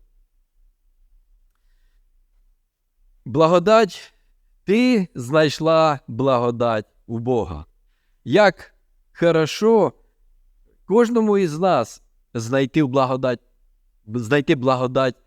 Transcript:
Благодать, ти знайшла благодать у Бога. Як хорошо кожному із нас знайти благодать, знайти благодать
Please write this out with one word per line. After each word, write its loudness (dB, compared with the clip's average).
Благодать, 2
ти 2
знайшла 0
благодать -2
у -8
Бога. -4
Як 0
хорошо 0
кожному 0
із -4
нас -2
знайти -2
благодать, -2
знайти 0
благодать -2